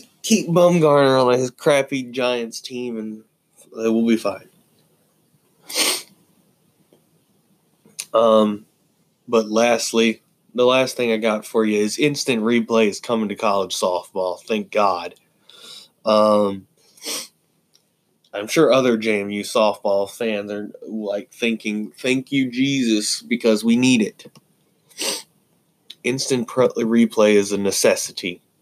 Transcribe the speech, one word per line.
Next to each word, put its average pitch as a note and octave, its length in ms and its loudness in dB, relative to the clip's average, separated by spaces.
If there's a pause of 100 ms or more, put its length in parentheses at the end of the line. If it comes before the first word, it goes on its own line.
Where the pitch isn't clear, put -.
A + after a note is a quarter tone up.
(220)
Keep G3+ 260 0
Bumgarner D3+ 760 4
on B2 120 4
his B2+ 140 -2
crappy C#3 520 0
Giants B2 580 -6
team, B2 360 -8
and A2 260 -10 (520)
they A2+ 140 -2
will A2+ 180 2
be A#2 80 4
fine. G2 320 -4 (3750)
Um, A2 520 4 (640)
but A2+ 220 0
lastly, A2+ 720 0 (340)
the B2 100 2
last B2+ 300 2
thing A#2+ 160 -2
I A2 60 0
got G#2+ 280 -2
for A2 200 0
you G#2+ 120 0
is G#2 220 -2
Instant C3+ 420 -2
Replay A2+ 460 2
is G2 140 -4
coming A2+ 260 -2
to G2+ 80 -8
college G2 400 -2
softball. F2+ 680 -4
Thank G#2+ 300 -6
God. F#2 440 -2 (920)
Um, G#2 600 2 (1700)
I'm G#2 140 -8
sure C#3+ 240 4
other B2+ 240 2
J G#2+ 260 -2
M G2+ 80 -8
U G#2 140 -6
softball G2+ 680 0
fans G#2 420 -6
are, G#2 200 -10 (160)
like, G2+ 440 -8
thinking, A2 600 -6
"Thank C3 400 -4
you, C3+ 180 -2
Jesus, A#2+ 720 -2
because A2+ 420 0
we A#2 120 2
need B2 260 4
it." - 300 -6 (1700)
Instant B2+ 440 -2
pro-, B2+ 220 0
Replay A2+ 640 2
is G2+ 180 2
a G2+ 60 -2
necessity G2 840 -2 (200)